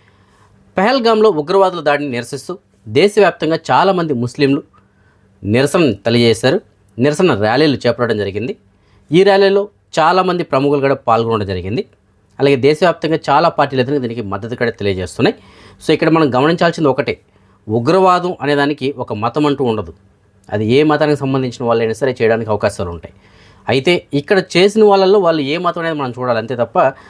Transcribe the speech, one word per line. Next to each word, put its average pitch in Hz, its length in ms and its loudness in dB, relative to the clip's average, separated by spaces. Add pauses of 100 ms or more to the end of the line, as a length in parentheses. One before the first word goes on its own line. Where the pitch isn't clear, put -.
(760)
పహల్గామ్లో 220 520 2
ఉగ్రవాదుల 180 500 0
దాడిని 143 300 0
నిరసిస్తూ 127 480 -8 (300)
దేశవ్యాప్తంగా 160 720 0 (120)
చాలామంది 170 420 2
ముస్లింలు 135 500 -2 (800)
నిరసన 135 480 2
తెలియజేశారు. 117 720 0 (380)
నిరసన 147 340 2
ర్యాలీలు 120 420 2 (120)
చేపట్టడం 117 300 -2
జరిగింది. 104 400 -6 (540)
ఈ 175 120 4
ర్యాలీలో 196 440 4 (320)
చాలామంది 180 440 0
ప్రముఖులు 139 380 0
కూడా 139 140 0
పాల్గొనడం 113 520 0
జరిగింది. 95 380 -6 (540)
అలాగే 139 160 4
దేశవ్యాప్తంగా 156 640 0 (100)
చాలా 156 200 2
పార్టీలు 135 320 0
ఎదురుగా 135 200 -2
దీనికి 117 200 -6
మద్దతు 101 340 -8
కూడా 117 160 -2
తెలియజేస్తున్నాయి. 101 640 -2 (500)
So, 160 80 0
ఇక్కడ 160 160 0
మనం 156 260 2
గమనించాల్సింది 165 540 0
ఒకటే, 143 320 -4 (480)
ఉగ్రవాదం 175 720 2
అనేదానికి 143 560 -2
ఒక 120 160 -8
మతం 147 320 -2
అంటూ 143 180 0
ఉండదు. 104 300 -4 (560)
అది 104 160 -4
ఏ 131 180 4
మతానికి 151 360 2
సంబంధించిన 131 480 -4
వాళ్ళైనా 117 260 0
సరే 131 280 -4
చేయడానికి 113 280 0
అవకాశాలు 101 400 -4
ఉంటాయి. 85 240 -16 (560)
అయితే 135 440 0
ఇక్కడ 160 300 0 (140)
చేసిన 202 260 4
వాళ్ళల్లో 196 360 4
వాళ్ళు 165 220 0
ఏ 139 160 -2
మతం 175 240 -4
అనేది 165 180 -4
మనం 127 200 -6
చూడాలి 123 200 -2
అంతే 117 160 -6
తప్ప, 135 380 0 (160)